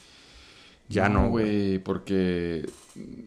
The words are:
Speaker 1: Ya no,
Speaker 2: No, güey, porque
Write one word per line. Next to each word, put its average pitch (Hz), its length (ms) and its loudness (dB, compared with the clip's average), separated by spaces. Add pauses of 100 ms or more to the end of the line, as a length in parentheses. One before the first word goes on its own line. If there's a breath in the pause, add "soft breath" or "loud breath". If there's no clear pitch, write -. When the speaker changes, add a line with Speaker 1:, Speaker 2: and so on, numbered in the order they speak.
(880 loud breath)
Speaker 1:
Ya 98 200 2
no, 98 140 4
Speaker 2:
No, 98 60 2
güey, 104 500 0
porque 90 880 -2 (580)